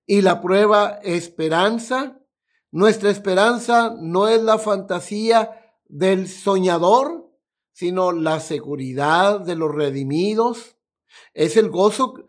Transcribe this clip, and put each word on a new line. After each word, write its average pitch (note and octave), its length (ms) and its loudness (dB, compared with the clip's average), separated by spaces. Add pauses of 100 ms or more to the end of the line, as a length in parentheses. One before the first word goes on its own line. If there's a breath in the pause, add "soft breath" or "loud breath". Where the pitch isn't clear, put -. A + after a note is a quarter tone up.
y G3+ 160 2
la F#3 200 2
prueba G#3 640 2
esperanza." G3 1120 -2 (560)
Nuestra G#3 380 2
esperanza A3 880 0
no F3 280 0
es A3+ 160 2
la A3 160 2
fantasía G#3+ 1160 -2 (100)
del F#3 420 -2
soñador, G3 1000 0 (440)
sino F3+ 400 -2
la D#3+ 280 -2
seguridad D3 1000 -2
de F3 160 -8
los D#3+ 180 -4
redimidos. D#3 1040 -4 (560 soft breath)
Es D#3 240 0
el G#3+ 120 4
gozo G#3 440 0 (160)